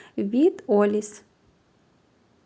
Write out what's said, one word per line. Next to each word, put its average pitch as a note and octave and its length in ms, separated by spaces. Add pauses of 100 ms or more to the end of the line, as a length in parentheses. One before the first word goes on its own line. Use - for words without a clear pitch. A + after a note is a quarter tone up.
(180)
від A#3 500
Оліс. G#3 540 (1200)